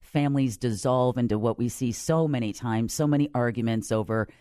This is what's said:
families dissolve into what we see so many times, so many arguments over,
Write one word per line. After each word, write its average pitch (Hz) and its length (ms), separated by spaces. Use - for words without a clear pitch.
families 139 560
dissolve 127 600
into 107 220
what 113 180
we 120 120
see 120 240
so 160 340
many 120 240
times, 113 420
so 151 140
many 143 260
arguments 117 600
over, 110 340